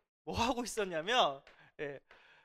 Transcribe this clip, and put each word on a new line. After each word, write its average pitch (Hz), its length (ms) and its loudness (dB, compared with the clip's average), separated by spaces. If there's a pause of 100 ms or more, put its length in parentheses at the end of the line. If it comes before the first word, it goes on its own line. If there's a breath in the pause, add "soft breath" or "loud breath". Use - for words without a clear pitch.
(240)
뭐 180 120 -6
하고 233 280 0
있었냐면, 185 760 0 (400 soft breath)
예, 143 200 -8 (440 soft breath)